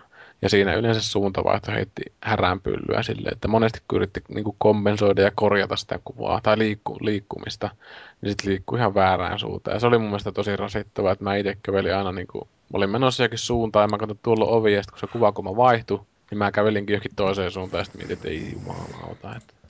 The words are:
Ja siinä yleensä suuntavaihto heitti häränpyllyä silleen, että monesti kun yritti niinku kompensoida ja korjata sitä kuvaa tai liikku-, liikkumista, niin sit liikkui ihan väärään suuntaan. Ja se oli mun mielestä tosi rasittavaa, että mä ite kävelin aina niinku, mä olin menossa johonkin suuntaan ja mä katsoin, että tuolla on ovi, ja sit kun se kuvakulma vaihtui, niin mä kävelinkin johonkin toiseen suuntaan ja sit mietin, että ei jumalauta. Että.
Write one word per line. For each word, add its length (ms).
Ja 60
siinä 260
yleensä 280
suuntavaihto 720
heitti 300
häränpyllyä 800
silleen, 300
että 160
monesti 400
kun 80
yritti 320
niinku 300
kompensoida 640
ja 120
korjata 420
sitä 280
kuvaa 380
tai 160
liikku-, 420
liikkumista, 680
niin 100
sit 140
liikkui 340
ihan 160
väärään 440
suuntaan. 360
Ja 60
se 60
oli 120
mun 100
mielestä 240
tosi 240
rasittavaa, 560
että 120
mä 120
ite 260
kävelin 320
aina 180
niinku, 260
mä 60
olin 120
menossa 320
johonkin 160
suuntaan 460
ja 40
mä 100
katsoin, 180
että 60
tuolla 220
on 60
ovi, 240
ja 80
sit 80
kun 100
se 60
kuvakulma 500
vaihtui, 440
niin 80
mä 140
kävelinkin 420
johonkin 220
toiseen 340
suuntaan 300
ja 40
sit 100
mietin, 180
että 160
ei 240
jumalauta. 840
Että. 180